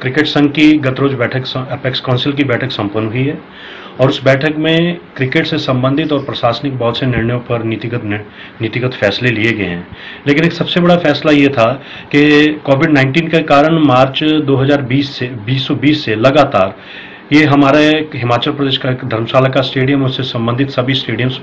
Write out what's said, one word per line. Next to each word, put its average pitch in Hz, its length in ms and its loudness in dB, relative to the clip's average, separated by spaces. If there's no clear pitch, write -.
क्रिकेट 135 240 0
संघ 143 260 2
की 151 220 4
गत 131 260 0
रोज 135 140 0
बैठक 120 320 -2
स-, - 120 -10
एपेक्स 131 420 -6
काउंसिल 131 340 -2
की 143 100 0
बैठक 127 280 -2
संपन्न 107 360 -4
हुई 123 160 -4
है 156 180 -4
और 131 100 4
उस - 140 -4
बैठक 139 340 2
में 165 400 0
क्रिकेट 135 300 -2
से 156 120 -4
संबंधित 139 560 0
और 139 60 2
प्रशासनिक 127 580 -2
बहुत 117 200 -2
से 135 80 -4
निर्णयों 120 340 -2
पर 117 240 -4
नीतिगत 113 420 -6
नि-, - 560 -10
नीतिगत 127 320 -4
फैसले 107 380 0
लिए 110 200 0
गए 104 140 -2
हैं। 87 220 -6
लेकिन 147 160 2
एक 170 100 2
सबसे - 260 -2
बड़ा 175 180 4
फैसला 156 340 0
ये 143 180 4
था 120 220 2
कि 147 360 6
कोविड 147 260 2
नाइनटीन 139 360 2
के 165 120 2
कारण 151 380 4
मार्च 135 460 2
दो 151 320 2
हज़ार 135 260 2
बीस 131 300 -2
से, - 140 -8
बीस 123 420 -6
सौ 151 80 -2
बीस 147 300 0
से 107 100 -2
लगातार 110 600 2
ये 151 120 6
हमारे 151 720 4
हिमाचल 120 360 0
प्रदेश 139 260 -2
का 131 140 -4
एक 120 140 -6
धर्मशाला 123 440 0
का 135 120 0
स्टेडियम, 135 440 0
उससे 131 180 -4
संबंधित 123 460 -2
सभी 127 240 -2
स्टेडियम्स 123 500 -4